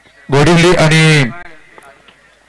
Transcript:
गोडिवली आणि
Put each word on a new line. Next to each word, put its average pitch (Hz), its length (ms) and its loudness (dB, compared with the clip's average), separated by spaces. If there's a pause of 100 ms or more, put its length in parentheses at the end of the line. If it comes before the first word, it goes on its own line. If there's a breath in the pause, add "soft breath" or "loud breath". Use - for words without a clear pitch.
(320)
गोडिवली 165 440 2
आणि 156 540 0 (1200)